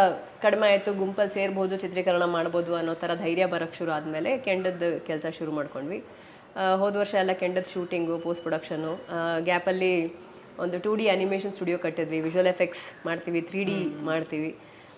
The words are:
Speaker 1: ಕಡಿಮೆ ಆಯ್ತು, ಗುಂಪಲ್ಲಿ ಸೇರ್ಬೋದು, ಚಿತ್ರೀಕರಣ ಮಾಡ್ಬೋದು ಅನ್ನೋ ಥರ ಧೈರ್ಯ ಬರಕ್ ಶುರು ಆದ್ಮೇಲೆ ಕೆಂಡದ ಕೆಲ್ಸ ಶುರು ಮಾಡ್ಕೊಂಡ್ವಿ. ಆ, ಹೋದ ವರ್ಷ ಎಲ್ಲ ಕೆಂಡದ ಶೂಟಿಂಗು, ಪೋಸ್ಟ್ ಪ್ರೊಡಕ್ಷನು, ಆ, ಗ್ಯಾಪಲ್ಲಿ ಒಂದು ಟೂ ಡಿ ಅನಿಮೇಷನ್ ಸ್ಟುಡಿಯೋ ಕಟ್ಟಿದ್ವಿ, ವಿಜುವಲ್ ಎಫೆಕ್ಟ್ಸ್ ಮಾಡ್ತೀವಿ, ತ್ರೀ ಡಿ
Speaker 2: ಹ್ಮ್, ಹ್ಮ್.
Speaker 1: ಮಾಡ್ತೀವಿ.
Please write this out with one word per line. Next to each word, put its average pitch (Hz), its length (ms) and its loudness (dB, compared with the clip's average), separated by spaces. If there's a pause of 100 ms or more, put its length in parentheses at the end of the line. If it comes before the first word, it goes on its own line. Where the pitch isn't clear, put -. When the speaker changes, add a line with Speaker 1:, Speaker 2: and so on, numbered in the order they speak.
(420)
Speaker 1:
ಕಡಿಮೆ 214 240 6
ಆಯ್ತು, 202 260 6
ಗುಂಪಲ್ಲಿ 196 420 0
ಸೇರ್ಬೋದು, 196 420 0
ಚಿತ್ರೀಕರಣ 180 480 2
ಮಾಡ್ಬೋದು 170 520 0
ಅನ್ನೋ 165 180 0
ಥರ 170 200 -2
ಧೈರ್ಯ 170 320 2
ಬರಕ್ 165 280 -2
ಶುರು 165 180 -4
ಆದ್ಮೇಲೆ 156 460 -2
ಕೆಂಡದ 185 440 -2 (240)
ಕೆಲ್ಸ 156 200 -4 (120)
ಶುರು 156 140 -4
ಮಾಡ್ಕೊಂಡ್ವಿ. 147 520 -6 (520)
ಆ, 190 180 2
ಹೋದ 202 220 2
ವರ್ಷ 202 180 0
ಎಲ್ಲ 190 180 4
ಕೆಂಡದ 185 320 0 (100)
ಶೂಟಿಂಗು, 175 440 -2
ಪೋಸ್ಟ್ 170 240 -4
ಪ್ರೊಡಕ್ಷನು, 160 520 -4
ಆ, 170 440 -2
ಗ್ಯಾಪಲ್ಲಿ 180 760 2 (440)
ಒಂದು 180 200 -2
ಟೂ 208 160 0
ಡಿ 220 140 2
ಅನಿಮೇಷನ್ 190 440 2
ಸ್ಟುಡಿಯೋ 175 260 -2
ಕಟ್ಟಿದ್ವಿ, 160 420 -2
ವಿಜುವಲ್ 165 260 2
ಎಫೆಕ್ಟ್ಸ್ 180 600 -2
ಮಾಡ್ತೀವಿ, 165 340 -2
ತ್ರೀ 185 240 -4
ಡಿ 190 80 0
Speaker 2:
ಹ್ಮ್, 175 220 -2
ಹ್ಮ್. 147 120 -8
Speaker 1:
ಮಾಡ್ತೀವಿ. 160 500 -2 (420)